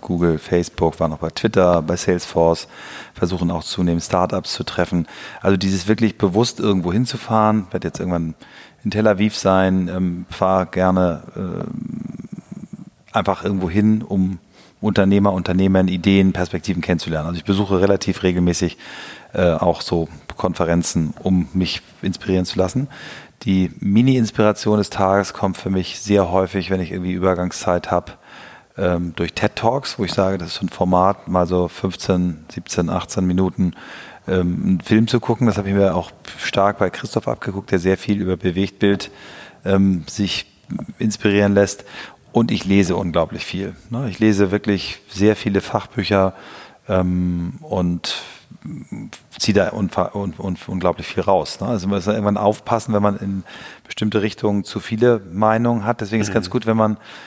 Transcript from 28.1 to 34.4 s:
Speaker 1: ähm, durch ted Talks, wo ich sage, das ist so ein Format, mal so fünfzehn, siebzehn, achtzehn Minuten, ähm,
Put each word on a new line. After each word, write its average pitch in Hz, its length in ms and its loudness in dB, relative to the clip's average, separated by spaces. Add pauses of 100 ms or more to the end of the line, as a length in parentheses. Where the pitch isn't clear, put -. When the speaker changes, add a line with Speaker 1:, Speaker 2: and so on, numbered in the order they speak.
Speaker 1:
ähm, 87 400 -2
durch 85 160 -4
ted - 240 -4
Talks, 127 420 -2
wo 110 60 -2
ich 85 80 -4
sage, 95 240 0
das 85 120 -8
ist - 80 -10
so 98 100 -4
ein - 40 0
Format, 92 580 2
mal 90 180 2
so 90 220 0
fünfzehn, 90 840 -2
siebzehn, - 380 -4
achtzehn 92 360 -2
Minuten, 90 460 0 (540)
ähm, 87 380 0